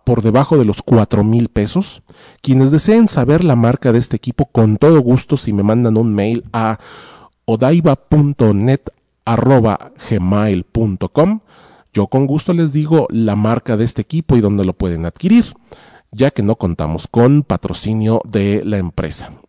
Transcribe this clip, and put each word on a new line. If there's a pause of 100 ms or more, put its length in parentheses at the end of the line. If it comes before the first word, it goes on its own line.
por
debajo
de
los
cuatro
mil
pesos. (400)
Quienes
deseen
saber
la
marca
de
este
equipo,
con
todo
gusto,
si
me
mandan
un
mail
a (680)
odaiba
punto
net (360)
arroba (180)
gmail
punto
com, (520)
yo
con
gusto
les
digo
la
marca
de
este
equipo
y
dónde
lo
pueden
adquirir, (580)
ya
que
no
contamos
con
patrocinio
de
la
empresa. (160)